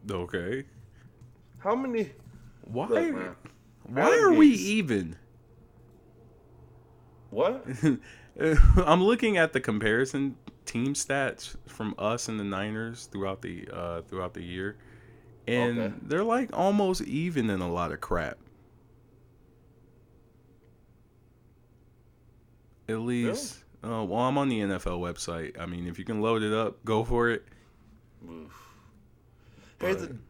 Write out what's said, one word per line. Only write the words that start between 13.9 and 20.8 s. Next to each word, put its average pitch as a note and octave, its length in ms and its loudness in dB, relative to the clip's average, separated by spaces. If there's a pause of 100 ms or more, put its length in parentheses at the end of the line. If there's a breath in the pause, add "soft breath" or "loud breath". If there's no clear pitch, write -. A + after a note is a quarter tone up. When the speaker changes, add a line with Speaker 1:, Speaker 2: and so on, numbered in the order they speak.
Speaker 1:
throughout F#2 300 -8
the E2 100 -12
year, F#2 340 -8 (720 loud breath)
and A#2+ 320 0
Speaker 2:
Okay. G#2+ 220 -4
Speaker 1:
they're, E3+ 220 -2
like, A#3 300 -2
almost G3 480 2
even D3+ 480 -2
in F#2+ 120 0
a F2 100 -4
lot E2+ 200 -2
of D2+ 100 -10
crap. - 360 -4 (4000)